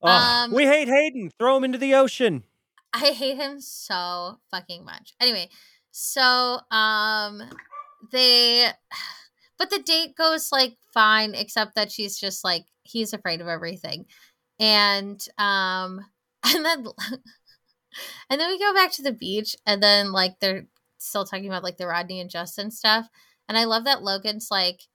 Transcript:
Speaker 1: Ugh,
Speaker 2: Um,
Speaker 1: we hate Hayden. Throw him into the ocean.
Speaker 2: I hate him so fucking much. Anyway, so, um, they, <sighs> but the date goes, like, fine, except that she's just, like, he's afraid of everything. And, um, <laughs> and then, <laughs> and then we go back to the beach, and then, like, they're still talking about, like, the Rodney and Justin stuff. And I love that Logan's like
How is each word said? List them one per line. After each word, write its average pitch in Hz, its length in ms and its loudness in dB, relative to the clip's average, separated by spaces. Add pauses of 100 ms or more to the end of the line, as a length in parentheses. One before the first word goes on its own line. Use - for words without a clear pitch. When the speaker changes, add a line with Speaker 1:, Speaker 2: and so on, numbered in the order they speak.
Speaker 1:
Ugh, 240 420 6
Speaker 2:
Um, 233 40 -6
Speaker 1:
we 254 160 4
hate 285 220 4
Hayden. 262 500 2
Throw 262 200 4
him 262 60 2
into 262 140 -2
the 269 180 2
ocean. 247 480 4 (500)
Speaker 2:
I 285 180 2
hate 262 260 -4
him 277 240 -8
so 180 800 -8 (100)
fucking 180 340 -12
much. - 360 -20
Anyway, 220 300 -2 (420)
so, 247 680 0 (120)
um, 214 720 0 (680)
they, 240 580 4 (220)
<sighs> - 680 -16
but 370 120 -2
the 392 100 -2
date 320 360 -2
goes, 320 360 0
like, 262 260 2 (160)
fine, 214 420 4
except 214 400 -4
that 214 160 -2
she's 202 280 -8
just, 190 240 -8
like, 175 220 -2 (180)
he's 226 300 -6
afraid 175 280 -6
of 170 60 -12
everything. 170 600 -8 (520)
And, 202 680 2 (120)
um, 185 680 -2 (200)
<laughs> - 200 -20
and 302 200 0
then, 311 220 -2
<laughs> - 1400 -16
and 277 120 0
then 339 80 0
we 370 100 -4
go 403 140 2
back 370 200 4
to 277 100 -8
the 269 100 0
beach, 214 420 -6 (100)
and 208 180 2
then, 202 300 6
like, 190 260 0
they're 190 280 -2 (320)
still - 260 -4
talking 196 220 -10
about, 185 160 -6
like, 180 140 -10
the 180 100 -6
Rodney 175 340 -4
and 180 80 -12
Justin 180 420 -10
stuff. 226 360 0 (420)
And 220 80 0
I 226 80 2
love 226 200 0
that 277 180 0
Logan's 202 480 -6
like 180 300 -2 (120)